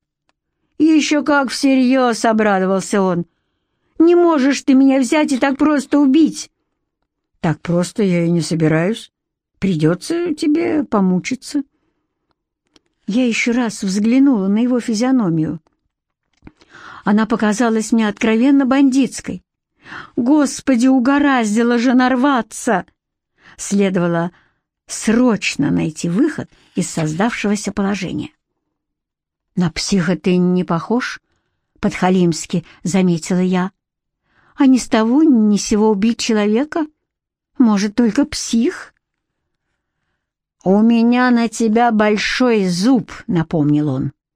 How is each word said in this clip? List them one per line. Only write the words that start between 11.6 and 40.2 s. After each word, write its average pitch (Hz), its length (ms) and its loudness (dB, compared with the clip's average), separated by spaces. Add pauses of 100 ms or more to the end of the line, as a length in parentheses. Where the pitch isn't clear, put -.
Я 240 180 -2
ещё 233 280 -2
раз 226 320 -4
взглянула 214 640 0
на 208 100 0
его 247 220 0
физиономию. 208 800 -2 (1400)
Она 208 220 2
показалась 220 680 -2
мне 226 160 2
откровенно 240 580 2
бандитской. 262 800 0 (720)
«Господи, 262 720 0
угораздило 240 880 2
же 247 160 2
нарваться!» 254 920 0 (720)
Следовало 175 760 -2 (540)
срочно - 840 -2
найти 165 380 -4
выход 269 420 -2 (240)
из 175 160 -4
создавшегося 202 840 -4
положения. 196 580 -6 (1200)
«На 175 160 -2
психа 185 460 -2
ты 180 200 -2
не 180 280 0
похож», 220 560 -4 (600)
подхалимски 185 840 -2 (180)
заметила 180 580 0
я. 185 300 -2 (840)
«А 285 100 2
ни 262 120 4
с - 100 -8
того, 233 340 2
ни 220 340 4
с - 80 -4
сего 220 260 2
убить 220 280 0
человека 226 680 -2 (720)
может 214 360 2
только 240 300 2
псих». - 720 -4 (1700)